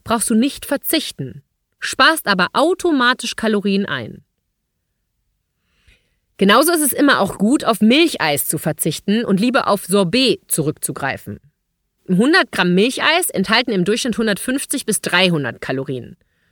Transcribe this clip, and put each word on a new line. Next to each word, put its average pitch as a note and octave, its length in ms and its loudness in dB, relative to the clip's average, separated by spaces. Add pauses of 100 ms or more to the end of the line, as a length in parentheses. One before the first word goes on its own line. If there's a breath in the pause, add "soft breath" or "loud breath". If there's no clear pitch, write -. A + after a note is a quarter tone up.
brauchst A3+ 260 -2
du A3+ 40 2
nicht B3+ 320 0
verzichten, - 760 -6 (380)
sparst D4+ 480 2
aber F#3 240 2
automatisch C4 800 0
Kalorien G3+ 520 0
ein. - 380 -8 (2000)
Genauso A#3+ 360 4
ist D#4 100 0
es C4 100 -2
immer C#4+ 280 2
auch - 180 -4
gut, A#3 260 2
auf A3+ 160 0
Milcheis A3 680 2
zu D#3 100 -4
verzichten G3 680 -2
und G3 160 0
lieber B3 280 0
auf G3+ 180 -2
Sorbet G3+ 640 2
zurückzugreifen. C3+ 920 -6 (680)
Hundert C4 440 2
Gramm F3+ 220 0
Milcheis C#4 560 0
enthalten A3+ 420 0
im F3+ 120 0
Durchschnitt G#3+ 340 -2
hundertfünfzig A#3+ 680 -4
bis G#3+ 160 -2
dreihundert E3+ 600 0
Kalorien. C3 560 -6 (360)